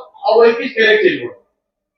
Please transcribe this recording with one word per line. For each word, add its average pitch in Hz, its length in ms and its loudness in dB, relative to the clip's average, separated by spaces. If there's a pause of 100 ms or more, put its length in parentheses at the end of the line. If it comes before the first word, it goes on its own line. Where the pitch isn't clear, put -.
(100)
ಆ - 240 -4
ಹೋಗಿ 233 340 2
ಕೆರೆಗೆ 214 340 0
ಚೆಲ್ಬಿಡೋದು, - 460 -4 (500)